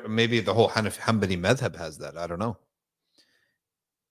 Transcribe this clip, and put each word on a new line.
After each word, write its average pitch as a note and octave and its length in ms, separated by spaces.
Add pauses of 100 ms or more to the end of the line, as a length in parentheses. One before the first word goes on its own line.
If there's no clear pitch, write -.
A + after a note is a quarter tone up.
maybe A2+ 320
the G2 140
whole A2 160
Hanaf-, G#2 280
Hanbali G2 420
madhab G#2 360
has D#2+ 240
that. D2 180
I E2+ 100
don't E2+ 120
know. G#2+ 180 (1500)